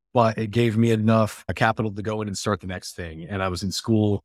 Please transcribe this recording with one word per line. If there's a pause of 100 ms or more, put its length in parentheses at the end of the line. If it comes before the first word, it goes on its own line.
(140)
but
it
gave
me
enough,
uh,
capital
to
go
in
and
start
the
next
thing.
And
I
was
in
school